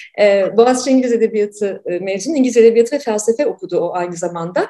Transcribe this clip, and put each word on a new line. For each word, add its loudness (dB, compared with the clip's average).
Ee, 2
Boğaziçi 2
İngiliz 2
Edebiyatı, -2
e, -4
mezunu, -4
İngiliz 0
Edebiyatı 4
ve -4
felsefe -2
okudu -6
o -4
aynı -6
zamanda. -4